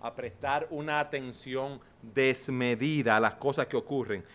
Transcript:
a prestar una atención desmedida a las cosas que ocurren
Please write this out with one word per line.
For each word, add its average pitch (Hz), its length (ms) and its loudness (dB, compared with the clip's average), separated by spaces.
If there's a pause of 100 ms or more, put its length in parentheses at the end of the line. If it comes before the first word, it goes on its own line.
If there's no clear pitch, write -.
a 117 140 -8
prestar 139 560 -4
una 151 300 -2
atención 135 840 -6 (180)
desmedida 127 1160 2
a - 20 6
las 113 140 4
cosas 135 320 0
que - 100 -2
ocurren 110 480 -2 (100)